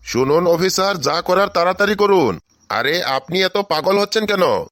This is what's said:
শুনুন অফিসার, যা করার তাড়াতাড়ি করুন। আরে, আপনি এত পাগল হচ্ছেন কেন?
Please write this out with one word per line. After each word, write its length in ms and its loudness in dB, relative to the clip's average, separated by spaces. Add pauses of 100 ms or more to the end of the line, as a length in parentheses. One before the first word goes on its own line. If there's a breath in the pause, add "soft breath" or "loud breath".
শুনুন 440 2
অফিসার, 540 0
যা 200 -2
করার 280 0
তাড়াতাড়ি 460 0
করুন। 380 2 (380)
আরে, 240 -2 (100)
আপনি 380 -4
এত 140 -2 (120)
পাগল 300 0
হচ্ছেন 280 -2
কেন? 180 0 (280)